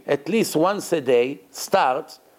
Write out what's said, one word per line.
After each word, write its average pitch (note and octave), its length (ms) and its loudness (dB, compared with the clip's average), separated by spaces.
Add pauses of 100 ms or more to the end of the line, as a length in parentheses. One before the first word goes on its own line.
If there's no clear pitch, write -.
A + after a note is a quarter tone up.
at C#3+ 200 -2
least G#3 280 0
once F3+ 360 0
a C#3 100 0
day, B2+ 400 0 (100)
start, D3+ 680 -2 (220)